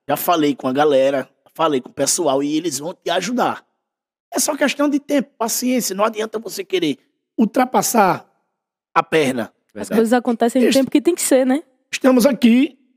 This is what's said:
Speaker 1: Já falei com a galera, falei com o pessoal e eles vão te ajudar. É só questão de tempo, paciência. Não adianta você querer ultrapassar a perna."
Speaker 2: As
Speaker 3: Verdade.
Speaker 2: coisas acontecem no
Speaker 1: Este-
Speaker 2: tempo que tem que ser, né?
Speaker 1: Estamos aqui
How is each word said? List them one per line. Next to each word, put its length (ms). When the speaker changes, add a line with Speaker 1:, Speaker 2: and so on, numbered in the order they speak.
Speaker 1:
Já 80
falei 380
com 140
a 40
galera, 560
falei 260
com 80
o 40
pessoal 500
e 140
eles 220
vão 160
te 160
ajudar. 540
É 60
só 160
questão 320
de 100
tempo, 400
paciência. 560
Não 100
adianta 340
você 260
querer 340
ultrapassar 880
a 80
perna." 420
Speaker 2:
As 40
Speaker 3:
Verdade. 100
Speaker 2:
coisas 140
acontecem 500
no 60
Speaker 1:
Este- 100
Speaker 2:
tempo 120
que 120
tem 120
que 80
ser, 240
né? 160
Speaker 1:
Estamos 340
aqui 520